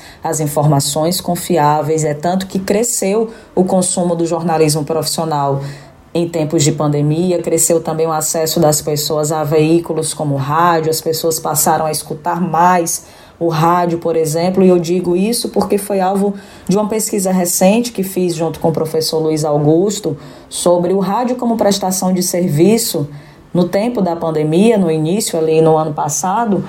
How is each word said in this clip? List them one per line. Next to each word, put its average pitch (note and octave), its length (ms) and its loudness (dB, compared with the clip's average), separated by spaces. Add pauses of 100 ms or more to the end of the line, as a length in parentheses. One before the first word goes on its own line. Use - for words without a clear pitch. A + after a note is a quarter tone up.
(240)
às D#3 160 -2
informações D3+ 800 0
confiáveis. D#3 840 0
É D3+ 80 0
tanto F3 340 -2
que - 100 -4
cresceu G#3 760 0 (220)
o F#3 120 2
consumo F3+ 500 0
do E3+ 100 0
jornalismo D#3+ 600 0
profissional D3 760 -2 (520)
em E3+ 160 0
tempos D#3+ 340 0
de D3+ 80 2
pandemia, D3+ 680 0
cresceu E3 400 0
também D#3+ 260 -2
o E3 40 -2
acesso D#3 480 -2
das D3+ 220 4
pessoas D3+ 500 -2
a D#3 120 -2
veículos D#3+ 720 0
como D3 220 -4
rádio, D#3+ 540 0
as D#3 120 -2
pessoas D#3+ 380 -2
passaram D#3 460 0
a D#3 60 -2
escutar E3 480 -6
mais F3 680 2 (320)
o E3+ 120 0
rádio, E3+ 480 2
por E3 180 -2
exemplo, E3 480 0
e F#3 60 8
eu F3+ 100 6
digo F3 360 0
isso A3 340 -2
porque G3+ 280 0
foi G3 220 -2
alvo G3 360 0 (320)
de F#3 100 2
uma G#3+ 100 0
pesquisa G#3 440 -2
recente F#3 600 2
que G3 120 -4
fiz F3+ 320 -2
junto D#3+ 240 -4
com E3+ 100 0
o - 20 2
professor D#3 480 -2
Luiz D#3 240 0
Augusto D#3 720 2 (320)
sobre F3 460 2
o G3 60 2
rádio A3+ 360 0
como A#3 220 -2
prestação G3 560 0
de F3+ 100 0
serviço F3 880 2 (420)
no F3 160 2
tempo G#3+ 320 -2
da F3 160 0
pandemia, E3 640 2
no F3 140 2
início E3 480 -2
ali D#3+ 200 2
no D#3+ 160 4
ano D#3 160 0
passado, F3+ 760 -2